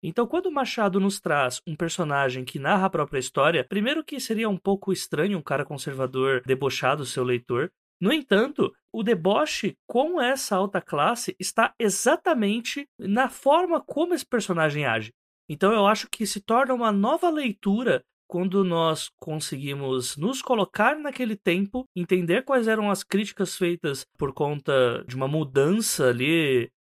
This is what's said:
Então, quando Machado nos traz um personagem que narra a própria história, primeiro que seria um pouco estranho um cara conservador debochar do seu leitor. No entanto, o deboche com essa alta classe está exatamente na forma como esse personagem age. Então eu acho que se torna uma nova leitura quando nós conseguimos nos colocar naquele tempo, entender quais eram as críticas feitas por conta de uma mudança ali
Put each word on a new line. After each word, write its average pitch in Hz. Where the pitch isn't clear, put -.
Então, 190
quando 359
Machado 233
nos 196
traz 143
um 156
personagem 139
que -
narra 185
a 190
própria 147
história, 143
primeiro 247
que 294
seria 226
um 196
pouco 196
estranho 175
um 151
cara 143
conservador 131
debochar 131
do 147
seu 127
leitor. 123
No 202
entanto, 269
o 220
deboche 208
com 302
essa 254
alta 196
classe 175
está -
exatamente 233
na 240
forma 330
como 349
esse -
personagem 156
age. 113
Então 190
eu 208
acho 208
que -
se 196
torna 254
uma 240
nova 247
leitura 233
quando 185
nós 165
conseguimos 139
nos 190
colocar 226
naquele 262
tempo, 196
entender 180
quais 254
eram 220
as 196
críticas 202
feitas 170
por 135
conta 143
de 127
uma 135
mudança 147
ali 131